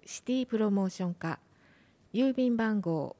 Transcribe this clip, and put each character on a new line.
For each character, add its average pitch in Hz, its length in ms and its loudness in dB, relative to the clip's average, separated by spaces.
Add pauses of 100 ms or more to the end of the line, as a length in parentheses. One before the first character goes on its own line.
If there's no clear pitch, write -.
シ - 200 -12
テ 247 100 -2
ィ 254 120 0
プ 226 120 -2
ロ 214 120 2
モ 196 180 2
ー - 20 -2
シ - 120 -8
ョ 180 60 0
ン 175 60 -4
課。 165 240 -6 (760)
郵 254 220 2
便 247 220 2
番 214 260 0
号 160 380 -2